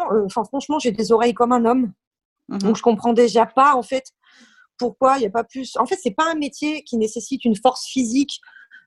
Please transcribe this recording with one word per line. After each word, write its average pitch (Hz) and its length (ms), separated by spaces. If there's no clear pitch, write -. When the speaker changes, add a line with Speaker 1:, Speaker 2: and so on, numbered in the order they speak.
Speaker 1:
Euh, 208 140
enfin, 202 180
franchement, 277 360
j'ai 247 120
des 202 200
oreilles 233 240
comme 240 160
un 240 140
homme. 240 280
Speaker 2:
Mhm. 196 120
Speaker 1:
Donc, 214 160
je - 60
comprends 233 320
déjà 226 320
pas, 269 300
en 240 80
fait, 262 220
pourquoi 262 380
il 254 60
y 202 40
a - 20
pas 233 140
plus. 254 340
En 254 80
fait, 381 160
c'est 208 140
pas 320 160
un 330 40
métier 294 480
qui - 140
nécessite 220 480
une 220 100
force 247 300
physique, 262 540